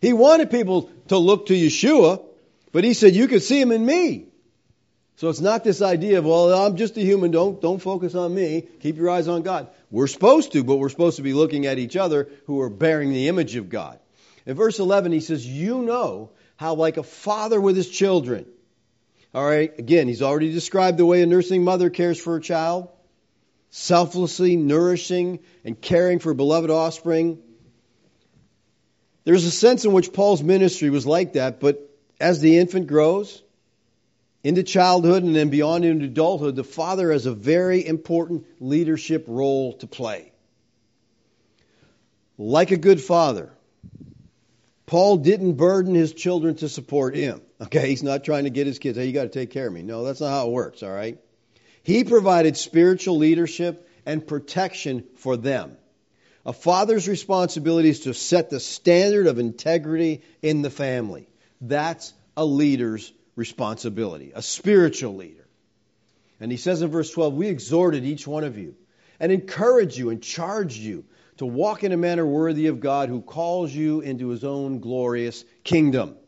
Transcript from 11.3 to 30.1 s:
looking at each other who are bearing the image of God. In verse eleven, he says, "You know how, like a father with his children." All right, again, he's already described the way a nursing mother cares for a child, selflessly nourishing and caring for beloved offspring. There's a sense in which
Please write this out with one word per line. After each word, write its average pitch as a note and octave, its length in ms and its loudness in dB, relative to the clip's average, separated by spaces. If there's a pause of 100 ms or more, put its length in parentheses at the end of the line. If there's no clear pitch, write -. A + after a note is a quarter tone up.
looking C#3+ 340 0
at C3+ 120 -4
each B2 180 -6
other D3+ 320 -2 (160)
who C#3 160 -4
are C3 80 -2
bearing D3 420 -2
the C3 160 -2
image E3 300 -2
of G2+ 140 -10
God. D2+ 280 -10 (480)
In C3 80 -8
verse G#3+ 240 0
eleven, F#3+ 320 0
he E3 80 0
says, D#3 260 -6
"You E3+ 380 -6
know F3+ 480 -6 (260)
how, D#3+ 180 -6
like D#3+ 240 0
a D3+ 40 -8
father G#3+ 580 -4
with G3 140 4
his F#3 140 -2
children." D3+ 580 0 (880)
All C3+ 100 -2
right, D3+ 340 0
again, C#3 280 4
he's A#2+ 160 -4
already D3+ 300 0
described F3+ 460 0
the E3+ 80 6
way F3 160 4
a F3 40 4
nursing F3+ 380 2
mother F3+ 260 2
cares F3 280 -2
for E3+ 180 -6
a D#3 40 -4
child, F3 480 -4 (840)
selflessly F3 840 2
nourishing F3 840 0 (240)
and A2+ 160 -10
caring F3+ 380 2
for D#3+ 140 -2
beloved D3+ 380 0
offspring. D#3+ 680 0 (1900)
There's E3+ 200 4
a E3+ 60 0
sense A#3+ 340 2
in G#3 80 4
which F#3 200 2